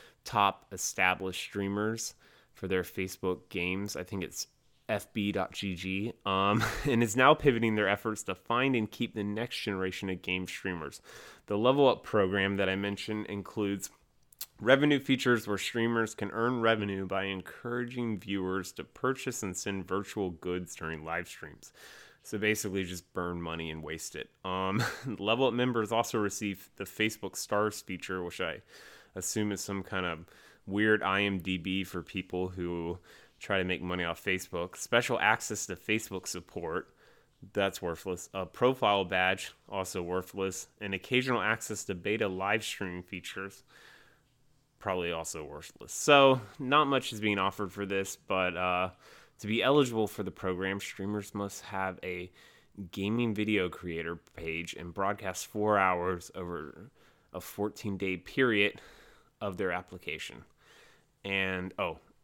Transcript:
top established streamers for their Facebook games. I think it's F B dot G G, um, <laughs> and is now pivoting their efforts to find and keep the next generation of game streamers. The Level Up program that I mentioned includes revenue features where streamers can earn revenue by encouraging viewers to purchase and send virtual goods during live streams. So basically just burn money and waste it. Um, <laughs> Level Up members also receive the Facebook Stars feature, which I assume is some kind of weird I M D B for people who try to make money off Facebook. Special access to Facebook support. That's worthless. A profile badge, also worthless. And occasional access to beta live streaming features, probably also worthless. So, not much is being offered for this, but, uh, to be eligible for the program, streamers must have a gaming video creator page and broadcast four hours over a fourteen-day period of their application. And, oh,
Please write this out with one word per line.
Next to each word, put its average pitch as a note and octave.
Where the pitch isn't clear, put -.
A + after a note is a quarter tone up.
top G2+
established F#2
streamers G#2
for -
their F#2
Facebook F#2
games. F#2
I D#2+
think F#2+
it's -
F G#2
B G#2
dot F#2+
G F#2+
G, F#2+
um, G2
<laughs> -
and A#2+
is A2
now C3
pivoting A#2
their G#2
efforts G#2
to F#2+
find B2+
and G#2+
keep A2+
the G#2+
next G#2
generation F#2+
of F2+
game F2+
streamers. E2+
The G2+
Level C3+
Up -
program G2
that G2
I F#2+
mentioned G2+
includes G2+
revenue C3+
features B2
where G#2
streamers A2+
can G2+
earn A#2+
revenue G#2
by F#2+
encouraging A#2+
viewers F#2
to D2+
purchase -
and F#2
send F#2+
virtual G2
goods F2
during D#2+
live E2+
streams. -
So -
basically G2+
just F2
burn F2
money E2
and D#2
waste D#2
it. -
Um, F#2+
<laughs> B2
Level A#2
Up A2+
members A#2
also A2+
receive G2+
the -
Facebook G#2+
Stars G#2
feature, F#2
which F2
I E2
assume G#2
is F#2
some G2
kind F#2
of E2+
weird G#2
I G2
M G2+
D F#2
B F#2+
for F2
people F2+
who F2
try G2
to F#2
make F2+
money F2+
off E2+
Facebook. F#2
Special A#2+
access A2
to F#2
Facebook G#2
support. E2+
That's G2
worthless. F2+
A F#2+
profile G#2
badge, F#2
also F#2+
worthless. F#2
And G2+
occasional B2+
access G#2+
to F#2+
beta G#2
live G2
streaming F2+
features, F#2+
probably F2+
also D#2+
worthless. -
So, C3+
not C#3+
much C#3
is G#2+
being G#2
offered F#2+
for G2+
this, G2
but, F#2
uh, F2+
to G#2+
be G#2+
eligible B2
for -
the F#2+
program, F#2+
streamers G2+
must G2+
have F#2+
a F2+
gaming A2
video G#2
creator E2
page E2
and E2+
broadcast G2
four G#2
hours F2+
over F2
a F#2
fourteen-day G2
period G#2
of G2+
their F#2
application. D#2+
And, F#2+
oh, F2